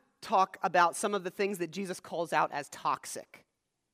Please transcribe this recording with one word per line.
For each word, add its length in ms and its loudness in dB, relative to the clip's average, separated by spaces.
talk 400 2
about 340 4
some 200 0
of 80 -2
the 80 -6
things 260 -2
that 140 -4
Jesus 280 -8
calls 340 -6
out 180 2
as 180 -6
toxic, 760 -6